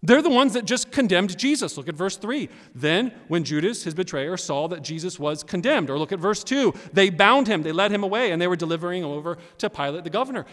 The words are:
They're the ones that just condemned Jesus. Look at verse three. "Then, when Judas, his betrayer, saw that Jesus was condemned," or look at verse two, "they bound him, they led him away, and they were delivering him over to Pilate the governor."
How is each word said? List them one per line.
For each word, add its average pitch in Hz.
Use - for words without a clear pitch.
They're 247
the 330
ones 254
that 226
just 240
condemned 185
Jesus. 262
Look 139
at 156
verse 185
three. 226
"Then, 165
when 165
Judas, 156
his 160
betrayer, 170
saw 151
that 160
Jesus 160
was 147
condemned," 180
or 139
look 156
at 180
verse 202
two, 262
"they 196
bound 208
him, 190
they 156
led 196
him 202
away, 208
and 165
they 175
were 180
delivering 170
him 151
over 156
to 208
Pilate 147
the 165
governor." 240